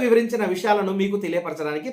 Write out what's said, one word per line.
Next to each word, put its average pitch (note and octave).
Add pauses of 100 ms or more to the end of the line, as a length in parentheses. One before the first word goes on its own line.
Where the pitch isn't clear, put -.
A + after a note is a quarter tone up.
వివరించిన A#3
విషయాలను G3
మీకు G3+
తెలియపరచడానికి D#3+